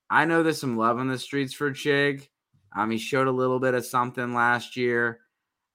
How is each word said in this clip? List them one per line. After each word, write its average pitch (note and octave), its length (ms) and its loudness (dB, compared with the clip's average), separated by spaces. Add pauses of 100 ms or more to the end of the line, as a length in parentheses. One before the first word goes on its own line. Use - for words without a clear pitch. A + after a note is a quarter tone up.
I C#3 160 4
know E3 180 2
there's D#3 160 0
some B2 180 -2
love A2+ 200 2
on C3 100 -2
the C3 100 -4
streets C3+ 360 -4
for C#3+ 180 -4
Chig. C#3+ 560 0 (480)
Um, G#2+ 160 0
he A2+ 60 0
showed C3 300 0
a C3+ 40 2
little B2+ 280 0
bit B2+ 140 2
of B2 120 0
something B2 480 -4
last A#2+ 440 0
year. A#2+ 440 0 (540)